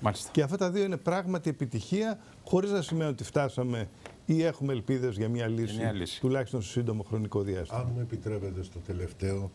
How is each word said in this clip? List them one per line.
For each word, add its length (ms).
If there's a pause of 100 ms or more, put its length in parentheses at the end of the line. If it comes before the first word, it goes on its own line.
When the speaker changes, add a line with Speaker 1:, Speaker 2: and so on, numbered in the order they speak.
Speaker 1:
Μάλιστα. 320
Speaker 2:
Και 100
αυτά 140
τα 140
δύο 140
είναι 120
πράγματι 540
επιτυχία, 680 (260)
χωρίς 260
να 120
σημαίνει 280
ότι 140
φτάσαμε 640 (380)
ή 160
έχουμε 300
ελπίδες 440
για 120
μια 180
λύση, 300
Speaker 1:
Μια 160
λύση. 280
Speaker 2:
τουλάχιστον 420
σε 80
σύντομο 320
χρονικό 400
διάστημα. 380
Speaker 3:
Αν 140
μου 60
επιτρέπετε 640
στο 160
τελευταίο, 760